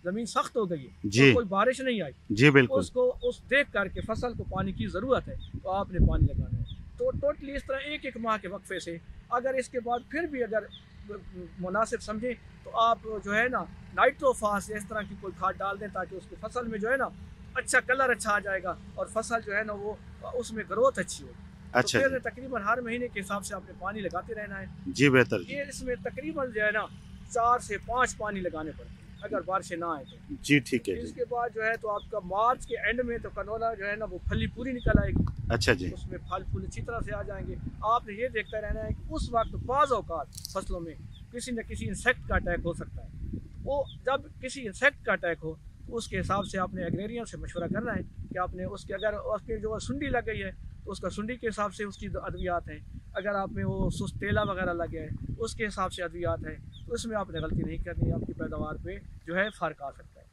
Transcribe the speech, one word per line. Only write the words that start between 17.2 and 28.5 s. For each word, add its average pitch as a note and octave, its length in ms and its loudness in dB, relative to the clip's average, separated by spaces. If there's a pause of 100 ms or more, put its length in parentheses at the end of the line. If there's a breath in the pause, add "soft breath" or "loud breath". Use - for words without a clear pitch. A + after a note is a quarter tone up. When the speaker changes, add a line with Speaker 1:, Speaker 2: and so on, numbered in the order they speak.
Speaker 1:
अच्छा B3+ 240 4
color C4 300 4
अच्छा G#3+ 200 2
आ G#3 80 6
जाएगा F#3+ 380 -2 (200)
और F#3+ 100 -2
फसल A3+ 340 -2
जो G#3 120 -4
है G#3 120 2
ना G#3+ 100 -6
वो G3+ 220 -6 (380)
उसमें A3 340 -2
growth A#3 300 4
अच्छी - 240 -4
हो। - 60 -14 (440)
Speaker 2:
अच्छा B2 260 6
Speaker 1:
तो - 40 8
फिर C4+ 140 4
Speaker 2:
जी। - 40 0
Speaker 1:
तकरीबन B3 420 -4
हर A#3 180 2
महीने A#3+ 260 -2
के F#3 120 -4
हिसाब G3 240 -4
से - 120 -6
आपने F#3+ 240 -10
पानी G3+ 220 -4
लगाते F3+ 320 -4
रहना G#3 240 -8
है। F#3+ 120 -10 (180)
Speaker 2:
जी, C3+ 220 6
बेहतर A#2 340 8
जी। C4 100 -8
Speaker 1:
ये C#4+ 120 -2
इसमें B3+ 380 -4
तकरीबन C4+ 480 -4
जो G#3+ 120 0
है G#3 80 4
ना G#3 140 0 (460)
चार A#3+ 300 6
से G3+ 180 -4
पाँच A#3+ 360 2
पानी G#3 260 -4
लगाने D#3 300 -4